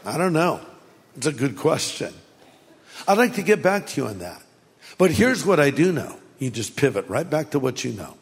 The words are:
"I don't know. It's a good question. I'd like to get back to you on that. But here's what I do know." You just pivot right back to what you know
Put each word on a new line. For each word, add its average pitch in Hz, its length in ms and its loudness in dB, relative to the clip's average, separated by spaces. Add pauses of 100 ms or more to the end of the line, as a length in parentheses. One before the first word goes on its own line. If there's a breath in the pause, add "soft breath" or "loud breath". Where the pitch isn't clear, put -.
"I 117 140 -6
don't 175 160 0
know. 160 260 2 (560)
It's 135 120 -4
a 156 40 0
good 131 240 -2
question. - 560 -2 (960 loud breath)
I'd 196 100 4
like 240 180 2
to 202 60 -4
get 185 200 2
back 196 260 0
to - 140 -4
you 123 60 -4
on 101 120 -8
that. 87 220 -14 (560 loud breath)
But 180 140 4
here's 220 340 2
what 185 140 4
I 143 100 6
do 165 220 2
know." 139 260 -6 (220)
You 131 100 -2
just 110 260 -8
pivot 107 320 0
right 131 220 -4
back 151 220 -2
to 147 80 0
what 127 240 -2
you 120 100 -4
know 101 280 -12